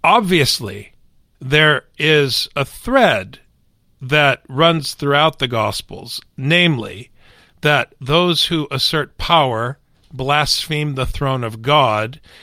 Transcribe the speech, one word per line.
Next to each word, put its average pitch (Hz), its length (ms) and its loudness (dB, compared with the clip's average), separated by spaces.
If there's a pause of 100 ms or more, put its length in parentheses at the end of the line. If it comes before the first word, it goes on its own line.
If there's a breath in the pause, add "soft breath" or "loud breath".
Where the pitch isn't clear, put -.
Obviously, 165 880 0 (460)
there 151 460 2 (140)
is 147 580 0
a 139 80 -2
thread 160 760 -2 (600)
that 139 480 2
runs 156 460 0
throughout 147 440 0
the 127 100 -4
Gospels, - 760 -6 (120)
namely, 143 760 0 (500 soft breath)
that 147 400 0
those 160 460 0
who 160 240 -4
assert 139 480 -4
power 127 600 0 (400)
blaspheme 147 760 -2
the 127 120 -4
throne 135 360 -4
of 110 200 -8
God, 123 580 0 (220 loud breath)